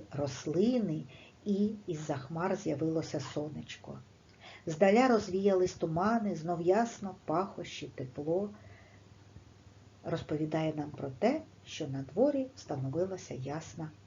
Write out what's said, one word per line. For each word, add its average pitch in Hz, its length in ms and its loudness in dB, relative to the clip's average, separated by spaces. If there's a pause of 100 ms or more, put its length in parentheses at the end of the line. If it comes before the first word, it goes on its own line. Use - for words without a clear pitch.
(120)
рослини, 160 920 0 (420)
і 208 260 2 (160)
із-за 156 300 -4
хмар 170 380 -2
з'явилося 160 640 0
сонечко. 151 800 -8 (680)
Здаля 202 380 6
розвіялись 190 680 4
тумани, 190 640 0
знов 165 260 -2
ясно 196 540 2 (100)
пахощі 165 640 -2
тепло. 156 640 -2 (1500)
Розповідає 156 720 -2
нам 151 160 -4
про 139 180 -6
те, 247 320 2 (240)
що - 220 -6
на 135 140 -4
дворі 262 540 2
встановилася 160 800 -4
ясна 156 580 -8 (160)